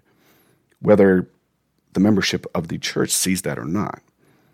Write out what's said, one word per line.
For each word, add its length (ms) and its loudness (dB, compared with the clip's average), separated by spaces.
whether 480 4
the 60 -2
membership 440 0
of 140 -4
the 80 -8
church 340 -4
sees 320 -2
that 160 -6
or 60 -10
not. 380 -6